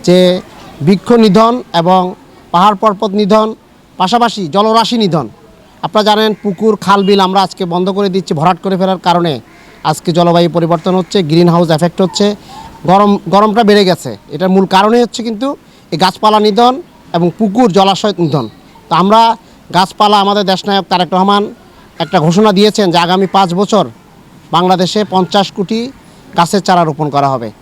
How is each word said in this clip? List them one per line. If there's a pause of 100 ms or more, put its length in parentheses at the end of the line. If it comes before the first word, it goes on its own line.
যে (680)
বৃক্ষ (160)
নিধন (260)
এবং (520)
পাহাড়
পর্বত
নিধন, (500)
পাশাপাশি (120)
জলরাশি
নিধন। (600)
আপনারা
জানেন (120)
পুকুর, (120)
খাল,
বিল
আমরা
আজকে (120)
বন্ধ (100)
করে
দিচ্ছি
ভরাট
করে
ফেলার
কারণে (580)
আজকে
জলবায়ু
পরিবর্তন
হচ্ছে, (120)
গ্রিন
হাউস
এফেক্ট
হচ্ছে, (640)
গরম, (240)
গরমটা
বেড়ে
গেছে। (240)
এটার
মূল (100)
কারণই
হচ্ছে
কিন্তু (440)
এই
গাছপালা
নিধন (420)
এবং (100)
পুকুর,
জলাশয়
নিধন। (420)
তো (100)
আমরা (560)
গাছপালা,
আমাদের
দেশনায়ক
তারেক
রহমান (600)
একটা
ঘোষণা
দিয়েছেন
যে
আগামী (100)
পাঁচ (120)
বছর (720)
বাংলাদেশে (120)
পঞ্চাশ (100)
কোটি (580)
গাছের
চারা
রোপণ
করা
হবে (140)